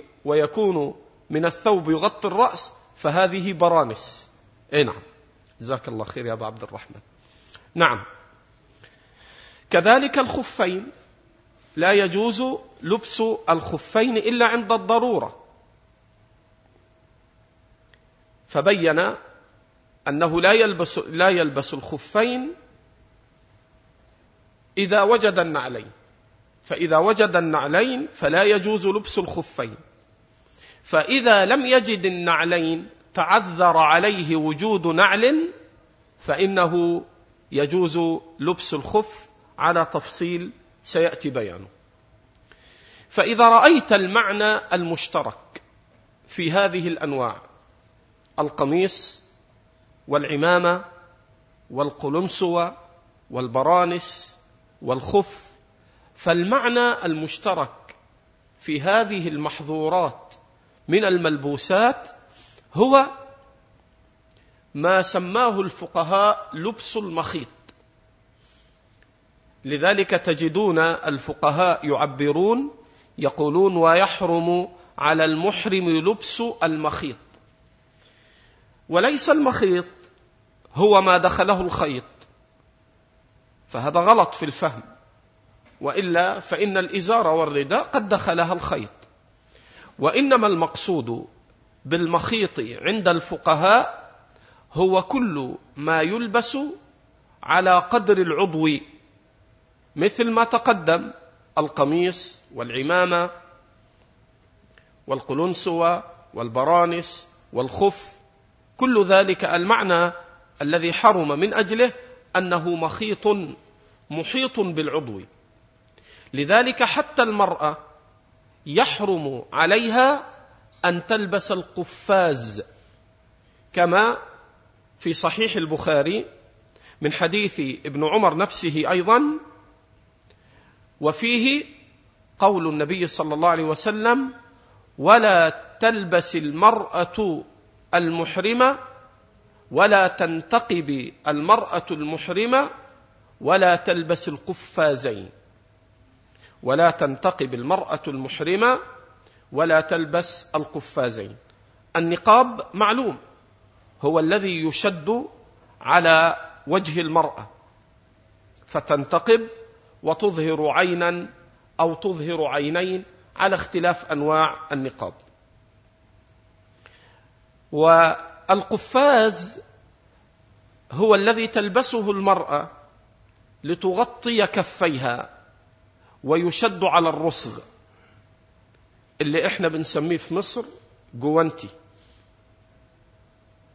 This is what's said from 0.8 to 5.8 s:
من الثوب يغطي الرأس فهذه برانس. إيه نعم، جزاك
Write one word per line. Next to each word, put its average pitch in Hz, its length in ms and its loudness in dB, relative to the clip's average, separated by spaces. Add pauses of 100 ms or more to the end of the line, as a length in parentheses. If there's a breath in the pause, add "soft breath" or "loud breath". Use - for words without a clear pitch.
من 156 160 -2
الثوب 170 440 0
يغطي 160 380 -2
الرأس 196 460 -2 (220)
فهذه 185 580 0
برانس. 160 760 0 (440)
إيه 147 100 4
نعم، 113 180 -6 (600)
جزاك 127 260 -8